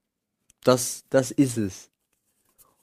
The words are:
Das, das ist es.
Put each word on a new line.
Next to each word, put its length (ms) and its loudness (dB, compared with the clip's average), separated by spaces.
Das, 460 0
das 220 0
ist 260 0
es. 320 -6